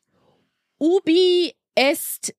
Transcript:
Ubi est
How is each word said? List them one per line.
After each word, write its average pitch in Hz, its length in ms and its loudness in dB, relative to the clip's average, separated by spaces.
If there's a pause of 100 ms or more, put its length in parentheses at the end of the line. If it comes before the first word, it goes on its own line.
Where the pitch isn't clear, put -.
(800)
Ubi 359 760 0 (220)
est - 640 -4